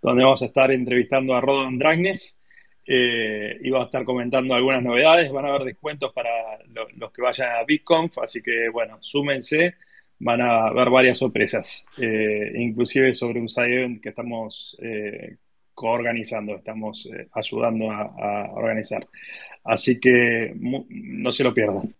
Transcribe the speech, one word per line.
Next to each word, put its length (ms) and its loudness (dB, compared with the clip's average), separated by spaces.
donde 220 4
vamos 180 6
a 40 -2
estar 260 4
entrevistando 640 2
a 60 2
Rodon 360 0
Dragnes, 640 0
eh, 760 0
y 80 -4
vamos 160 0
a 40 -16
estar 160 -4
comentando 500 0
algunas 260 2
novedades. 500 6
Van 140 -4
a 40 -2
haber 160 0
descuentos 480 -8
para 180 -4
lo-, 140 -10
los 140 -12
que 100 -10
vayan 360 -2
a 60 0
BitConf, 540 0
así 240 -6
que, 280 -2
bueno, 320 -6
súmense, 760 0
van 240 0
a 240 4
haber 240 4
varias 300 6
sorpresas, 680 -2
eh, 560 -2
inclusive 580 2
sobre 260 -4
un 100 -6
side 320 0
event 200 -4
que 80 -10
estamos, 720 -10
eh, 540 -10
coorganizando, 800 -4
estamos, 580 -10
eh, 200 -14
ayudando 580 -2
a, 100 -6
a 520 -6
organizar. 520 -4
Así 360 2
que 560 4
mu-, 340 -6
no 420 -6
se 120 0
lo 100 2
pierdan. 460 -2